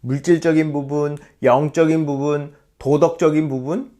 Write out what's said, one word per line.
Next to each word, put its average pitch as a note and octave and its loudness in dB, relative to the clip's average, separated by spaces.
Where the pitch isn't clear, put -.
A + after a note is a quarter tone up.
물질적인 D#3 0
부분, D3 -4
영적인 D3+ 2
부분, C#3+ -4
도덕적인 D#3 0
부분 C#3 -8